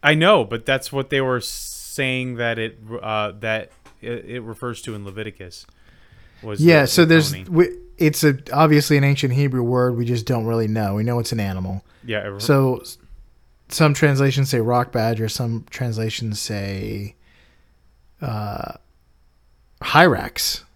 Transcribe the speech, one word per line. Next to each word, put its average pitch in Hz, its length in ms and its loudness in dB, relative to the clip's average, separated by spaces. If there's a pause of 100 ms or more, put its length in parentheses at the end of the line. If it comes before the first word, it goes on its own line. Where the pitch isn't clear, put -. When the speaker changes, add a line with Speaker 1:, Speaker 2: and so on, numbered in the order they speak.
Speaker 1:
I 147 140 4
know, 160 300 4
but 110 200 -8
that's 135 260 -2
what 135 180 -4
they 139 120 0
were 127 200 0
saying 127 920 -6
that 117 220 -2
it, 113 200 -6 (240)
uh, 107 380 -4
that 110 320 -6 (300)
it, 104 240 -10
it 120 160 -10
refers 113 420 -10
to 113 120 -10
in 101 80 -12
Leviticus. 98 640 -14 (760)
Was 107 220 -6
Speaker 2:
Yeah, 160 180 8
Speaker 1:
the, 127 60 2
Speaker 2:
so - 140 4
Speaker 1:
the 170 60 8
Speaker 2:
there's 160 260 6
Speaker 1:
coney. - 160 -10
Speaker 2:
we, 175 280 2 (200)
it's 151 260 0
a, 143 140 4 (160)
obviously 151 440 4
an 139 60 4
ancient 139 300 2
Hebrew 131 300 0
word. 123 340 2
We 120 80 0
just 117 200 -2
don't 117 200 -2
really 113 220 0
know. 107 280 -2
We 107 80 -2
know 120 160 0
it's 113 140 -4
an 113 80 -4
animal. 95 420 -6 (220)
Speaker 1:
Yeah, 107 200 -6
it 104 40 -8
re- 101 100 -12
Speaker 2:
So 135 380 2
s-, - 200 -16 (720)
some 151 240 2
translations 135 560 2
say 123 120 0
rock 123 320 0
badger, 113 340 -2
some 113 420 -6
translations 113 720 -6
say, 101 760 -8 (1080)
uh, 107 520 -8 (1080)
hyrax. - 840 2 (120)